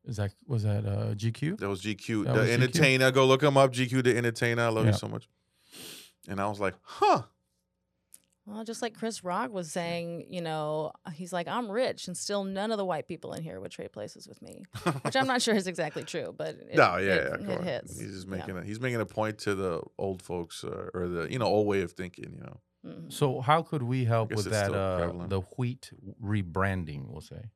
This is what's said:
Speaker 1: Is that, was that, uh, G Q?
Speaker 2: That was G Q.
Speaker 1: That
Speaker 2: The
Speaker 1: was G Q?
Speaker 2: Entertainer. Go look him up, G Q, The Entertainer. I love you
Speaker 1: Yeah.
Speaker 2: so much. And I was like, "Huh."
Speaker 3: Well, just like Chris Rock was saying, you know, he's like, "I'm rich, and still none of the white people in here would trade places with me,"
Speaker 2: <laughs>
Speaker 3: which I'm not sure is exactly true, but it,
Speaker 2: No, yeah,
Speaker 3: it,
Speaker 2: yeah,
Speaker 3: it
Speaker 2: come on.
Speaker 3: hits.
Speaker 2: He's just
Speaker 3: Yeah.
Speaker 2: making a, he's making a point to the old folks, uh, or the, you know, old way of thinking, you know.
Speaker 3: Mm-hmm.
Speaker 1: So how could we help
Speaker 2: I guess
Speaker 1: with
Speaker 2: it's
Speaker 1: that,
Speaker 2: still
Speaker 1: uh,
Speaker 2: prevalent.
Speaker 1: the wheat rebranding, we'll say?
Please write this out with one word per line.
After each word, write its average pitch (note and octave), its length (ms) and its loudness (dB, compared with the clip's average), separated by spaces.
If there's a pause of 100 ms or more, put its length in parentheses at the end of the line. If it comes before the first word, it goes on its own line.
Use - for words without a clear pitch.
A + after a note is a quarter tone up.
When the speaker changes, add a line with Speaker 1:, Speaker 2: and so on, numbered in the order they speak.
Speaker 1:
Is B2 120 -8
that, G2+ 160 -2 (140)
was A#2+ 180 0
that, G#2 220 0
uh, G#2+ 280 -2
G A2 180 0
Q? D#3+ 240 -2
Speaker 2:
That G2 120 -4
was F#2+ 120 -2
G G#2 160 -2
Q. G#2+ 280 -2
Speaker 1:
That B2 100 2
Speaker 2:
The A2 60 6
Speaker 1:
was A2 100 4
G A#2+ 60 4
Q? B2+ 80 6
Speaker 2:
Entertainer. C3 480 6
Go C3+ 140 8
look C3 160 8
him C#3 140 6
up, C3+ 160 10
G B2+ 140 2
Q, C3 160 2
The A#2+ 140 6
Entertainer. A#2+ 460 2
I A#2 60 4
love A2 160 2
you G#2+ 80 8
Speaker 1:
Yeah. G2 40 4
Speaker 2:
so - 120 -4
much. G#2+ 200 -10 (1000)
And G2 120 -4
I G2+ 80 0
was G2+ 120 -6
like, F#2+ 220 0
"Huh." F4 400 4 (1200)
Speaker 3:
Well, G#3+ 200 -12
just A3+ 180 -6
like A3+ 120 -4
Chris A3 280 -6
Rock G3+ 300 -2
was F3 180 -6
saying, E3+ 580 -4
you F3+ 120 -6
know, D#3 500 -2 (240)
he's F3 180 -10
like, E3+ 140 -2
"I'm G#3+ 240 -4
rich, A#3 380 -2
and F3 80 -8
still G3+ 260 -4
none G3 300 -4
of G#3 60 0
the G3 60 -2
white E3 220 -2
people - 280 -10
in D#3+ 100 -8
here F#2+ 160 -10
would E3+ 100 -10
trade - 220 -12
places - 340 -12
with - 160 -20
me," - 300 -18
Speaker 2:
<laughs> C3+ 300 -4
Speaker 3:
which D3 120 -4
I'm C4 140 2
not B3+ 140 2
sure A3 120 4
is F#3 140 2
exactly D#3+ 340 -4
true, A#2+ 340 -6
but D#3 200 -8
it, - 180 -14
Speaker 2:
No, G2 220 8
yeah, F#2+ 180 4
Speaker 3:
it, D2+ 140 4
Speaker 2:
yeah, - 60 -4
Speaker 3:
it - 120 -8
Speaker 2:
come - 120 -2
on. - 40 -4
Speaker 3:
hits. - 380 -6
Speaker 2:
He's G#2 100 -10
just F#2+ 180 -12
Speaker 3:
Yeah. F#2+ 100 -6
Speaker 2:
making F2+ 200 -6
a, E2+ 60 -10
he's G#2+ 160 -8
making A#2+ 200 -2
a G2 60 0
point G#2+ 340 -2
to G2+ 140 0
the F#2 260 -2 (160)
old F#2+ 260 -4
folks, F2 420 -8
uh, F#2+ 280 -8
or F2+ 140 -4
the, E2+ 240 -4
you B2+ 80 -4
know, A2 80 2
old G#2 220 4
way G2 140 2
of E2+ 100 -4
thinking, - 420 -12
you - 80 -16
know. - 180 -16 (240)
Speaker 3:
Mm-hmm. - 260 -14
Speaker 1:
So C3 300 0
how D#3 220 4
could C#3+ 220 -4
we B2+ 220 0
help A2+ 260 2
Speaker 2:
I - 20 -4
guess - 40 0
Speaker 1:
with G2 100 0
Speaker 2:
it's G#2+ 80 2
Speaker 1:
that, G2+ 140 4
Speaker 2:
still - 100 -2
Speaker 1:
uh, F#2+ 180 0
Speaker 2:
prevalent. F2 320 -4
Speaker 1:
the F#2+ 100 0 (160)
wheat B2+ 360 -6 (280)
rebranding, F#2 840 -2
we'll D2+ 140 -12
say? D2 240 -14 (120)